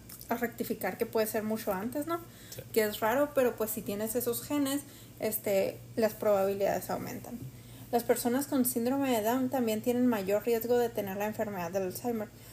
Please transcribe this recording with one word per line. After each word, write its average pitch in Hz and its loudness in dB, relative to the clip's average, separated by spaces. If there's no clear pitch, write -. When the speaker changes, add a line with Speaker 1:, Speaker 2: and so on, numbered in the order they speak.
Speaker 1:
a 233 0
rectificar 226 -4
que 226 -2
puede 220 2
ser 220 -2
mucho 214 -2
antes, 254 -4
¿no? 339 -2
Speaker 2:
Sí. - -10
Speaker 1:
Que 220 6
es 214 -2
raro, 269 2
pero 247 4
pues 220 0
si 214 -6
tienes 214 -4
esos 240 -2
genes, 285 0
este, 208 0
las 220 2
probabilidades 196 2
aumentan. - -6
Las 233 4
personas 247 2
con 262 4
síndrome 262 2
de 226 4
Down 254 2
también 226 2
tienen 247 4
mayor 208 2
riesgo 233 2
de 240 2
tener 202 -4
la 208 0
enfermedad 202 -4
del 190 0
Alzheimer 214 -4